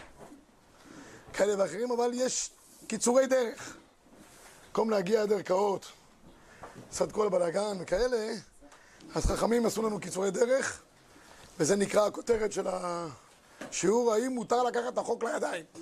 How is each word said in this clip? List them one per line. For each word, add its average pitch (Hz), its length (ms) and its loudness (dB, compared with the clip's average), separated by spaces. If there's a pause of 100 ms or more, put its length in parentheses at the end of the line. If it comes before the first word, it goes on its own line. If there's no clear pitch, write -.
(1300)
כאלה 208 240 2
ואחרים, 196 340 0
אבל 240 220 2
יש - 380 -2 (360)
קיצורי 247 400 4
דרך. 254 500 -2 (880)
במקום 220 220 -2
להגיע 214 320 2
עד 208 120 0
ערכאות, 190 520 0 (1040)
קצת 170 220 -2
כל 214 160 0
הבלגן 190 520 0
וכאלה, 220 540 -2 (800)
אז 160 100 2
חכמים 226 400 2
עשו 214 160 0
לנו 214 180 -2
קיצורי 185 320 -2
דרך, 247 500 0 (800)
וזה 165 160 4
נקרא 202 320 4
הכותרת 220 440 0
של 190 160 -4
השיעור, 180 1500 -2
האם 247 180 2
מותר 240 320 0
לקחת 240 300 0
את - 40 -4
החוק 226 260 -2
לידיים? 196 420 -4 (160)